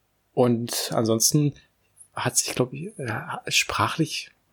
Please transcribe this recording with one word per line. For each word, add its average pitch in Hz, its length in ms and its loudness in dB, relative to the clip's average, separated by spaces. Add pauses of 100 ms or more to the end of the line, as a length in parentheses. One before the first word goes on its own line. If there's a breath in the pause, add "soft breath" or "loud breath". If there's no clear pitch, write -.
(320)
Und 120 600 0
ansonsten 127 580 2 (640 soft breath)
hat - 240 -2
sich, - 160 -2
glaub - 180 0
ich, 160 260 -12
äh, 123 220 -6 (280)
sprachlich - 840 0 (220)